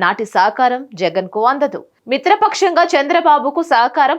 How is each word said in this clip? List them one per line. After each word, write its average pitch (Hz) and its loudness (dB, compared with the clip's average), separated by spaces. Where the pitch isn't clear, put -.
నాటి 185 -2
సహకారం 247 0
జగన్కు 180 -4
అందదు. 285 -4
మిత్రపక్షంగా 370 0
చంద్రబాబుకు 294 2
సహకారం 269 0